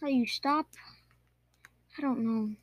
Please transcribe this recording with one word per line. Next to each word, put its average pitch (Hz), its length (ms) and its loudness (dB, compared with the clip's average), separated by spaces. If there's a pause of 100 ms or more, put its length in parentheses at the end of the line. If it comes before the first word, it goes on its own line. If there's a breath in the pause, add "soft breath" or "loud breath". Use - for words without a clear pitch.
that 285 120 0
you 247 140 4
stop? 294 400 0 (1300 soft breath)
I 302 40 -6
don't 254 180 0
know. 226 420 0